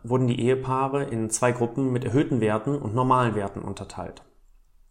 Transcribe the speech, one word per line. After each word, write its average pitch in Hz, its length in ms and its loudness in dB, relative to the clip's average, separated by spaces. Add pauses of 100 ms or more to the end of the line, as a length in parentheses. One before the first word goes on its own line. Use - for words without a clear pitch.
wurden 127 240 2
die 120 120 0
Ehepaare 131 640 0
in 113 280 -4
zwei 123 200 2
Gruppen 123 400 0
mit 120 140 -2
erhöhten 131 360 2
Werten 110 360 0
und 107 160 -6
normalen 127 400 4
Werten 101 300 -6
unterteilt. 98 600 -10 (680)